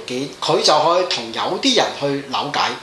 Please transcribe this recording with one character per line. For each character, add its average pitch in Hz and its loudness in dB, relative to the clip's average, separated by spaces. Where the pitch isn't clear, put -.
件， 131 -6
佢 170 2
就 156 6
可 170 4
以 180 0
同 113 -6
有 135 -4
啲 254 2
人 135 4
去 143 -2
扭 143 -4
計， 127 -2